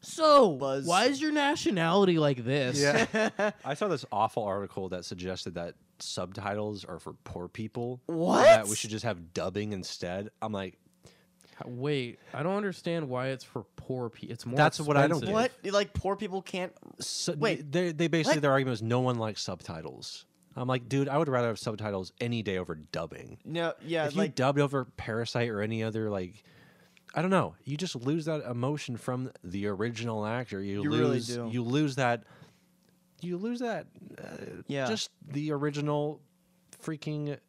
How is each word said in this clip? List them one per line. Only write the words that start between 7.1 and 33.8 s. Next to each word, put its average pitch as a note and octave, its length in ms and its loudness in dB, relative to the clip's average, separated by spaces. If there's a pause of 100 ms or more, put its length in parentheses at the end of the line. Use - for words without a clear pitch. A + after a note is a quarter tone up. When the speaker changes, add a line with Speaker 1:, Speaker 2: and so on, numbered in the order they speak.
Speaker 3:
poor F2+ 240 -10
people. A#2+ 580 -8
Speaker 2:
What? E3+ 380 4
Speaker 3:
That A2 240 10
we A2 80 -2
should - 140 -6
just G#2+ 140 -4
have F2 300 -4
dubbing G2 380 -2
instead. F#2+ 560 -6 (120)
I'm A2 120 -6
like, F#2+ 260 -6 (840)
Speaker 1:
H-, - 60 -12
wait, B2+ 540 -4 (120)
I C3+ 120 -4
don't F#3 120 0
understand E3+ 520 -2
why B2+ 200 -2
it's C3+ 160 -4
for - 200 -8 (100)
poor B2+ 340 -6
pe-, - 200 -12
it's A#2 180 -10
more B2 100 -2
Speaker 3:
That's D3+ 240 6
what D3 160 2
I C#3+ 120 8
don't E3 160 2
Speaker 1:
expensive. A3 280 2 (100)
Speaker 3:
get. G3 100 -4
Speaker 2:
What? - 20 -2
Like, G3+ 200 2
poor G3 200 -2
people F#3+ 280 -6
can't F3+ 300 -6 (280)
Speaker 3:
So, - 360 -4
Speaker 2:
Wait. D3 360 0
Speaker 3:
they, F3 180 2
they E3 160 0
basically, D#3+ 300 4
Speaker 2:
What? C#3+ 60 0
Speaker 3:
their C#3+ 100 6
argument C3 220 4
is G#2+ 80 -6
no A#2+ 180 2
one B2+ 180 2
likes A2 240 -4
subtitles. E2 840 -10 (300)
I'm B2+ 100 -4
like, B2+ 220 0
"Dude, C#3 200 2
I C3+ 100 0
would D#3+ 100 2
rather B2 200 2
have G#2+ 100 -2
subtitles G2+ 600 -4
any A#2+ 220 -2
day G2 160 0
over F2 160 -4
dubbing." - 680 -10
Speaker 2:
No, E3 300 -4 (100)
yeah, D#3+ 220 0
Speaker 3:
If C#3+ 100 -4
you G3+ 60 2
Speaker 2:
like D#3+ 120 0
Speaker 3:
dubbed C#3 240 2
over C3+ 280 2 (100)
Parasite A#2 540 -2
or G#2 100 -2
any A2 240 0
other, A2 260 -2
like, F#2 320 -4 (720)
I D3+ 80 0
don't F#3 80 2
know, A#2 320 2
you C#3+ 140 -6
just E3+ 180 -6
lose C#3 300 -2
that D#3 200 -4
emotion B2+ 520 -4
from B2+ 340 -4 (140)
the G2 240 -4
original A2 580 -4
actor. A2+ 340 -4
You G2+ 220 -4
Speaker 2:
You - 80 -2
really A#2+ 200 2
Speaker 3:
lose, A#2 180 -2
Speaker 2:
do. A#2+ 240 -6
Speaker 3:
you B2 100 -2
lose C3+ 320 0
that, A#2+ 300 2 (960)
you F3 160 -6
lose A#3 240 -4
that, A3+ 260 -4 (340)